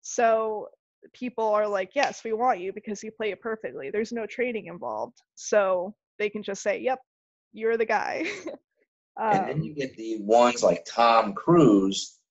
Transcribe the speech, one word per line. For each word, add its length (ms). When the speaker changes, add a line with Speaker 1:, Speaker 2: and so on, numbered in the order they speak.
Speaker 1:
So 640
people 320
are 220
like, 260
"Yes, 300
we 100
want 260
you 140
because 280
you 100
play 180
it 100
perfectly." 500
There's 220
no 140
training 400
involved. 500
So 600
they 100
can 140
just 200
say, 180
"Yep, 200
you're 260
the 80
guy." 380
<laughs> 380
Speaker 2:
And 280
then 80
Speaker 1:
Um, 60
Speaker 2:
you 120
get 220
the 260
ones 400
like 220
Tom 500
Cruise. 880